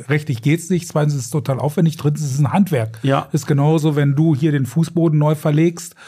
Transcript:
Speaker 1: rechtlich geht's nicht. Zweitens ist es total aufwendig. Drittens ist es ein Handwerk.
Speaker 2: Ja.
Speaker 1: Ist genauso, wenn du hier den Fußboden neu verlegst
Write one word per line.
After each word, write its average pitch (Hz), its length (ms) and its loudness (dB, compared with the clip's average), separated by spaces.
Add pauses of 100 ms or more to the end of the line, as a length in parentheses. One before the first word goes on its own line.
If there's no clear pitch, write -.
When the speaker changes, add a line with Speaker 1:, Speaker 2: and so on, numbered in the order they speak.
Speaker 1:
rechtlich 143 340 -2
geht's 165 280 0
nicht. 175 180 -2
Zweitens 147 280 0
ist 127 100 -6
es - 60 -12
total 139 280 -2
aufwendig. 151 380 0
Drittens 147 240 -2
ist 135 140 -4
es 143 40 -2
ein 147 140 0
Handwerk. 143 500 0
Speaker 2:
Ja. 135 300 0
Speaker 1:
Ist 151 140 -2
genauso, 151 500 2
wenn 143 180 2
du 160 180 4
hier 147 200 2
den 139 120 0
Fußboden 165 540 0
neu 151 160 2
verlegst 160 600 0 (120)